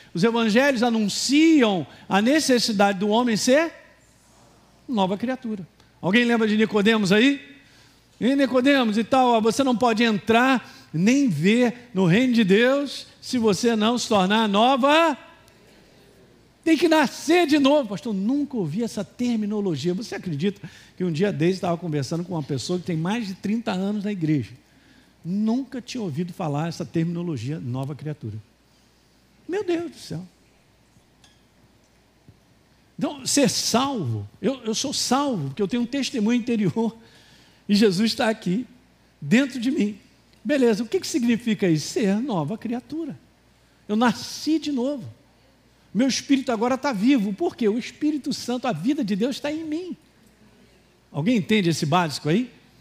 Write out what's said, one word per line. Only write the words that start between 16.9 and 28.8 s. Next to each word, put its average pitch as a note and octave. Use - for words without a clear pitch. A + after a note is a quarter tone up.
de D4
novo." C#4
"Pastor, G#3+
nunca C4
ouvi F3+
essa G#3+
terminologia." G#3
Você A3
acredita F#3
que F3+
um F3+
dia F#3
desses E3
estava F3
conversando E3
com F#3
uma D#3+
pessoa D3+
que E3+
tem F3
mais G3
de F#3+
trinta A3
anos G3
na G#3
igreja? D3+
Nunca A3
tinha -
ouvido F3
falar D3+
essa -
terminologia, E3
nova C3+
criatura. C#3+